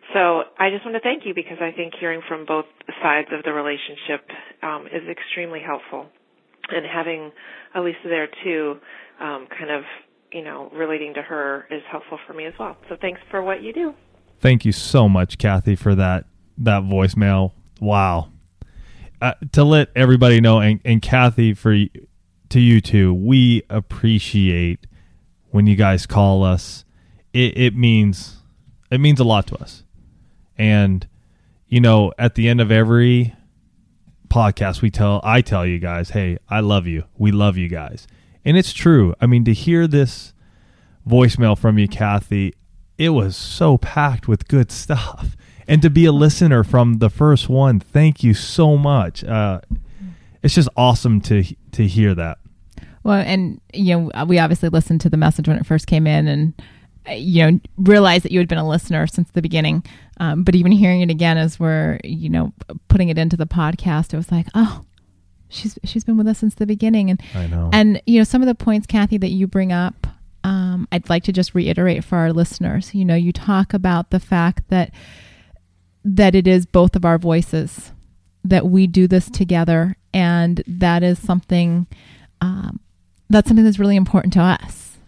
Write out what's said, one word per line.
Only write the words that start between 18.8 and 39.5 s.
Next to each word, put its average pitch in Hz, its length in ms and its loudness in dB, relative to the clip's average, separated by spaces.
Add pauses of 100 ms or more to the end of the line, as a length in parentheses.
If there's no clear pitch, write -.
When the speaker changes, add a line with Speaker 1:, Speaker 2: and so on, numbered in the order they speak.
Speaker 2:
Uh, 123 120 -2 (180)
to 147 140 4
let 151 320 2
everybody 123 420 6
know, 113 220 4
and, 107 240 2
and 113 160 0
Kathy, 120 520 2
for 107 200 0
y-, 101 160 0 (600)
to 131 120 2
you 120 180 8
too, 95 340 2
we 120 560 2
appreciate 95 1160 -2 (640)
when 104 160 4
you 104 80 4
guys 95 300 0
call 98 380 2
us. 92 420 -4 (480)
It, 123 240 0
it 123 180 0
means, 110 640 0 (520)
it 127 100 -2
means 143 200 4
a 127 60 2
lot 110 220 2
to - 100 -12
us. - 260 -20 (720)
And, 104 480 2 (640)
you 123 140 2
know, 110 360 4
at 117 180 0
the 113 120 0
end 120 140 2
of 107 100 0
every 120 600 2 (960)
podcast, 101 520 0
we 113 100 0
tell, 101 320 -2
I 117 180 2
tell 95 240 -2
you 87 140 -4
guys, 87 320 -6
"Hey, 92 260 -4 (120)
I 104 100 -2
love 101 280 0
you. 80 180 -6 (120)
We 104 140 2
love 101 260 0
you 90 100 -4
guys." 80 400 -12 (380)
And 151 120 4
it's 185 160 0
true. 117 460 4
I 120 60 0
mean, 120 200 4
to 113 80 2